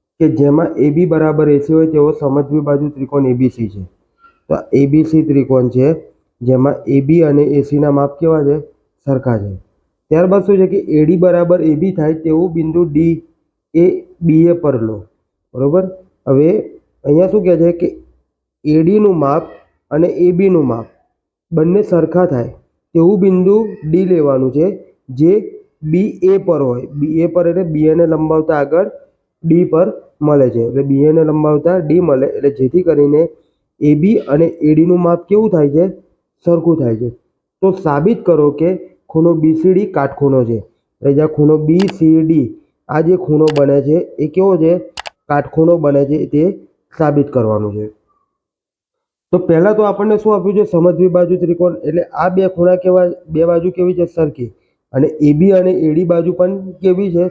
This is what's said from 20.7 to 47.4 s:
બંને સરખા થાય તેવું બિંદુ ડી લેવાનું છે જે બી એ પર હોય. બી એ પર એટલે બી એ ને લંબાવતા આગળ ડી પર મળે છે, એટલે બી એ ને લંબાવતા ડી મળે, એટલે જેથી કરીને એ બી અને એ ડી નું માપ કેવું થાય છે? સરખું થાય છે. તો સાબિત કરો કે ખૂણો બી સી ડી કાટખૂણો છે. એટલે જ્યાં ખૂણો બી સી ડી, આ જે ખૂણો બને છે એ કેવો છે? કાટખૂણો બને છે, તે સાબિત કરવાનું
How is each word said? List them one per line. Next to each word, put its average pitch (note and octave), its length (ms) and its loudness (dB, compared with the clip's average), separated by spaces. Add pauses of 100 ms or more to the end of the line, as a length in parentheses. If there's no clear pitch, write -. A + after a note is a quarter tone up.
બંને E3+ 300 0
સરખા E3+ 440 0
થાય A#2+ 280 -4 (400)
તેવું F3 260 2
બિંદુ G3 480 2 (220)
ડી F3+ 160 0
લેવાનું C#3+ 460 0
છે D#3+ 440 -4 (140)
જે D#3+ 520 -2 (220)
બી F3 400 -2
એ F#3+ 140 2
પર E3+ 240 -2
હોય. B2 260 -4
બી D3+ 340 -4
એ E3+ 60 0
પર E3+ 200 0
એટલે F3 160 -2
બી D#3 220 -2
એ D#3 100 2
ને E3+ 100 2
લંબાવતા D#3 500 0
આગળ D3+ 360 -2 (520)
ડી E3 220 2
પર F3+ 280 0 (280)
મળે C#3+ 280 2
છે, A2+ 100 -4
એટલે A#2+ 240 -2
બી C#3 200 0
એ D#3 80 4
ને D#3+ 120 2
લંબાવતા D#3 560 0
ડી D#3+ 200 0
મળે, C#3+ 280 0
એટલે C#3+ 220 -2
જેથી C3 320 -2
કરીને D3+ 480 2 (520)
એ D3 140 2
બી F#3 220 2
અને D#3+ 280 0
એ D#3 300 0
ડી D#3+ 100 4
નું F3 140 2
માપ E3+ 280 0
કેવું G#3+ 220 2
થાય D#3 200 2
છે? D#3+ 160 2 (600)
સરખું E3+ 320 0
થાય A#2+ 180 -2
છે. A#2 140 -6 (520)
તો F#3+ 100 2
સાબિત E3 540 -2
કરો D3+ 260 2
કે D#3+ 180 -2 (400)
ખૂણો E3 240 2
બી D#3 220 0
સી F3 180 2
ડી G3+ 120 0
કાટખૂણો C#3 580 -2
છે. A2+ 140 -4
એટલે - 560 -6
જ્યાં D3+ 140 2
ખૂણો D#3 300 2
બી D#3+ 360 2
સી D#3+ 280 2
ડી, D#3 340 0 (340)
આ D3 120 -2
જે F3 160 2
ખૂણો D#3 280 0 (120)
બને C#3 240 2
છે D3 160 0 (220)
એ D3 80 -4
કેવો F#3 300 0
છે? E3 340 -2 (380)
કાટખૂણો D#3 480 0
બને C#3+ 280 0
છે, C#3+ 200 -2
તે E3 420 -2 (300)
સાબિત D3 340 0
કરવાનું G#2+ 440 -2